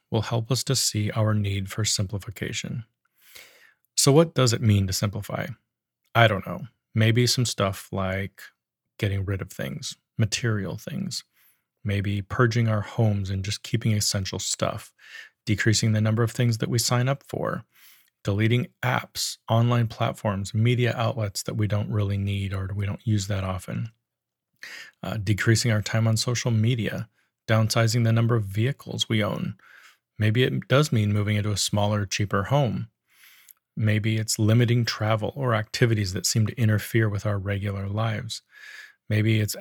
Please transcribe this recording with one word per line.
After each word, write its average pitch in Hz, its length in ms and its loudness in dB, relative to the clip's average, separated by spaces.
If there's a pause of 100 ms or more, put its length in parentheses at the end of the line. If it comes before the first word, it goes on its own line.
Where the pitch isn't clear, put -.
(120)
will 110 100 0
help 113 300 -4
us 123 140 0
to 131 100 0
see 104 360 0
our 107 220 2
need 98 380 -2
for 110 120 -4
simplification. - 1000 -6 (1120)
So - 140 6
what 160 240 6
does 127 180 4
it - 80 -4
mean 101 240 4
to 95 80 -4
simplify? - 540 -4 (680)
I 117 120 8
don't 98 180 -2
know. 92 220 -8 (260)
Maybe 113 320 4
some 120 200 0
stuff - 460 -2
like 95 520 -4 (560)
getting 98 260 0
rid 95 160 -4
of - 80 -10
things, - 480 -8 (180)
material 107 640 -2
things, - 460 -8 (600)
maybe 101 380 -2
purging 117 460 2
our 107 140 0
homes 101 500 0
and 95 120 -4
just 104 200 -6
keeping 113 300 0
essential 98 440 -2
stuff, - 560 -4 (540)
decreasing 107 460 2
the 107 80 2
number 110 200 2
of 113 80 2
things 117 300 0
that 123 100 -2
we 123 80 0
sign 123 320 0
up 139 140 -4
for, - 420 -6 (580)
deleting 113 440 2 (160)
apps, - 540 -4 (120)
online 117 380 4
platforms, 104 680 -4
media 117 420 2
outlets 113 460 -4
that - 140 -6
we 107 120 0
don't 104 220 -2
really 101 280 0
need 98 360 -2
or 95 220 -6
we 98 100 -2
don't 104 220 -6
use 104 180 2
that 98 180 -4
often, 113 460 -6 (1120)
uh, 95 160 -6
decreasing 107 540 2
our 107 100 2
time 113 260 0
on 113 80 4
social 120 360 -2
media, 110 580 0 (380)
downsizing 113 560 4
the 113 100 4
number 117 220 4
of 107 100 0
vehicles 113 640 -4
we 107 140 2
own. - 320 -2 (640)
Maybe 113 240 4
it 135 240 0
does 147 240 4
mean 104 200 2
moving 104 260 2
into 104 140 -2
a 98 60 -2
smaller, 101 480 0
cheaper 98 380 -2
home. 117 460 0 (840)
Maybe 107 420 2
it's 110 200 -2
limiting 117 480 4
travel 107 500 -2
or 127 200 0
activities 107 580 0
that 90 140 -4
seem 110 180 2
to 101 160 -2
interfere 107 480 2
with 101 160 -4
our 101 140 -2
regular 98 500 -4
lives. 110 540 -6 (640)
Maybe 107 300 4
it's 104 220 -2